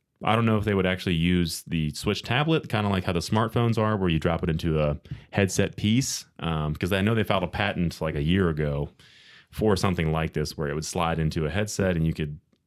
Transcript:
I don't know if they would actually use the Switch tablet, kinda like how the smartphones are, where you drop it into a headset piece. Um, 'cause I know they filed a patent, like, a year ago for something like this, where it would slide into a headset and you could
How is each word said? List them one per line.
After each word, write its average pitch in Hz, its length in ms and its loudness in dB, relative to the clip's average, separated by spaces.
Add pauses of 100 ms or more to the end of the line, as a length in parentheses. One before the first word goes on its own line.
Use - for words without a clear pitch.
(240)
I 104 120 2
don't 117 100 4
know 110 140 4
if 101 40 -2
they 104 120 2
would 92 100 4
actually 92 300 0
use 85 520 2
the 78 220 -2
Switch 101 320 -4
tablet, 151 480 0
kinda 104 200 0
like 95 140 0
how - 80 -2
the 85 80 0
smartphones 113 580 0
are, 107 200 2
where 95 120 0
you 82 100 2
drop 82 240 0
it 85 60 0
into 80 300 0
a 73 180 0 (340)
headset 98 440 2
piece. 117 480 0 (160)
Um, 78 340 -2
'cause 87 200 -2
I 95 80 2
know 110 140 2
they 110 100 2
filed 98 180 0
a 87 40 -2
patent, 90 520 -2
like, 78 160 -4
a 73 80 -2
year 90 240 4
ago 73 440 -2 (580)
for 107 260 2
something 87 380 0
like 80 180 -2
this, 76 260 -4
where 76 120 -4
it 71 60 -4
would 78 100 -6
slide 82 340 -2
into 80 260 0
a 76 40 -2
headset 95 480 -2
and 80 100 0
you 80 60 0
could 76 260 -6 (280)